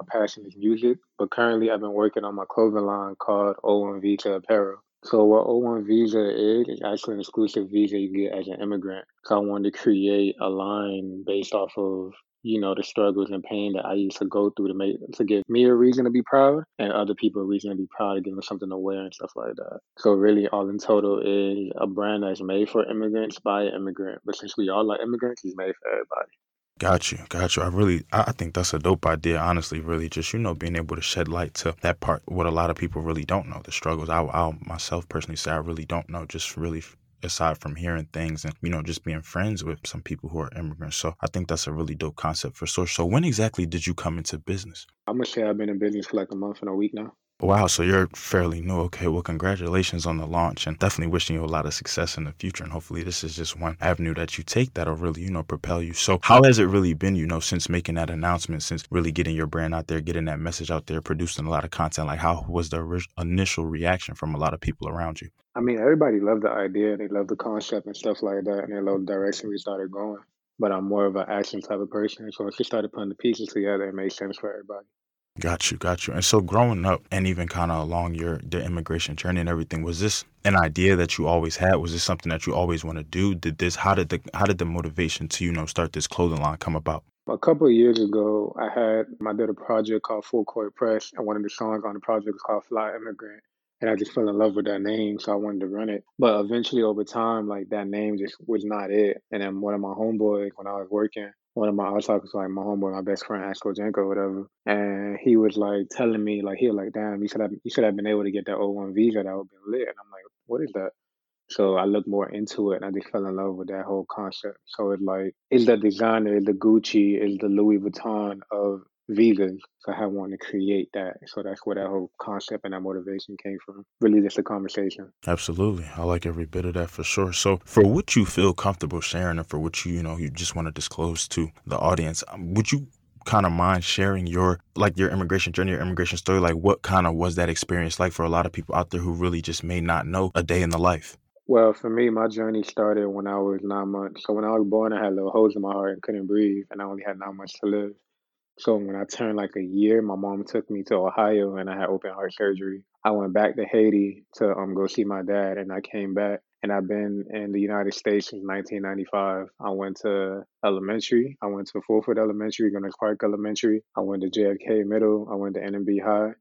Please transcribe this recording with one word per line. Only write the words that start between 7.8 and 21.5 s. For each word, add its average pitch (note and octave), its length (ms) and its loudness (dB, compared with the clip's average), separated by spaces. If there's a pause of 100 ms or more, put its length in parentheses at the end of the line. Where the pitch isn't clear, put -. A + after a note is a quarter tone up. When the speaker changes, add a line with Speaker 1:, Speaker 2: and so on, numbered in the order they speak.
Speaker 1:
you G2 320 -2
get F#2+ 100 -4
as F#2 80 -6
an F#2+ 140 -8
immigrant. F#2+ 440 -6 (200)
So G#2+ 100 2
I G2+ 40 6
wanted G2+ 340 0
to - 60 -12
create G2+ 600 4
a G2 80 -2
line G2 800 -4
based G2 260 -2
off G2 220 0
of, F#2+ 380 -4 (340)
you A2 140 2
know, G2 140 0
the G2 80 -4
struggles G2+ 480 0
and F#2+ 100 -6
pain G2+ 320 -4
that F#2 140 -4
I F#2+ 80 -2
used G2 220 -2
to G#2 80 -4
go G2+ 260 2
through G2 160 -2
to F#2 80 -2
make, G2 220 -2 (160)
to A#2+ 100 0
give G2+ 260 2
me A#2+ 140 6
a B2 100 8
reason B2 320 6
to A#2+ 60 2
be B2 100 4
proud C#3 420 6 (140)
and G#2 160 0
other G#2 220 0
people G#2 260 0
a G2 40 -2
reason G2+ 260 -2
to F#2+ 40 -6
be F#2 140 -4
proud, G2+ 240 -2
to G2 80 -2
give F#2+ 140 -6
them F#2+ 80 -10
something F#2+ 260 -8
to F#2+ 80 -6
wear G2 220 -2
and F#2+ 120 -8
stuff - 240 -12
like A1+ 200 -6
that. - 240 -12 (180)
So G#2+ 140 6
really, G2+ 380 6
all G2+ 200 0
in G2+ 80 -4
total G2+ 440 2
is G2 540 0